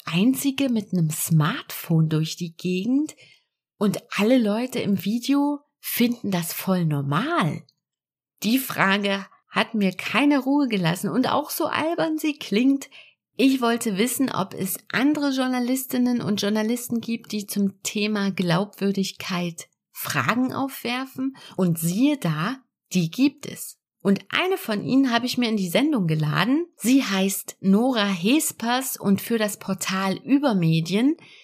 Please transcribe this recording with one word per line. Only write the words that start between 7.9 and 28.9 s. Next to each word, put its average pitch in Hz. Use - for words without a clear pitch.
Die 233
Frage 196
hat 214
mir 196
keine 285
Ruhe 269
gelassen 185
und 240
auch 294
so -
albern 320
sie 302
klingt, 269
ich 269
wollte 233
wissen, 254
ob -
es -
andere 285
Journalistinnen 254
und 208
Journalisten 220
gibt, -
die 208
zum 196
Thema 208
Glaubwürdigkeit 185
Fragen 220
aufwerfen. 262
Und 170
siehe 208
da, 175
die 170
gibt 269
es. -
Und 196
eine 370
von 208
ihnen 262
habe 233
ich 240
mir 247
in 220
die 190
Sendung 214
geladen. 156
Sie 254
heißt 196
Nora 214
Hespers 233